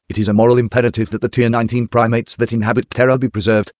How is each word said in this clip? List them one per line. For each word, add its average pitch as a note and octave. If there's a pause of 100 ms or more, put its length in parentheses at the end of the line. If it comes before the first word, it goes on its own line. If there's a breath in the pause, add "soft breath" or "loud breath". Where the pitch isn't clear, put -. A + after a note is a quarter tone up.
it -
is G#2+
a G#2
moral A#2
imperative A#2
that A2
the A#2+
tier A#2+
nineteen A#2
primates A#2
that A#2
inhabit A2+
Terra C3
be B2+
preserved, G#2+